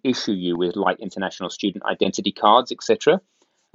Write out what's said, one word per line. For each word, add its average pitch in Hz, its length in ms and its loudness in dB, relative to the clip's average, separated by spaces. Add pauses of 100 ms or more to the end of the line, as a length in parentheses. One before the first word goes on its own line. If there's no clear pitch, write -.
issue 120 260 -2
you 90 260 -2
with, 90 200 -2
like, 92 240 -2
international 95 480 -8
student 101 340 -6
identity 98 480 -2
cards, 117 400 4
et 110 100 -12
cetera. - 380 2 (560)